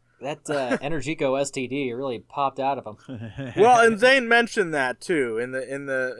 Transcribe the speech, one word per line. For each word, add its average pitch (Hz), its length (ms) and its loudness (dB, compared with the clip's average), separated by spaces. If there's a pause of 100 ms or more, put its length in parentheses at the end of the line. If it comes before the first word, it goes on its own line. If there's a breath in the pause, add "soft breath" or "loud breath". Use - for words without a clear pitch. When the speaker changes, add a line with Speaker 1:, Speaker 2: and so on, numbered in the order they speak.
(220)
Speaker 1:
That, 147 300 -8
uh, 147 260 -2
Speaker 2:
<laughs> - 60 -6
Speaker 1:
Energico 139 560 -2
S 139 100 -2
T 131 180 -6
D 131 260 -4
really 127 260 -6
popped 139 400 -4
out 135 180 0
of 123 80 -12
him. 117 720 -12
Speaker 2:
Well, 233 220 8
Speaker 3:
<laughs> 233 60 6
Speaker 2:
and 226 140 4
Zane 254 280 6
mentioned 233 460 2
that 131 280 -2
too 123 380 -2
in 127 120 -4
the, 131 160 -6
in 139 200 -8
the, 131 320 -4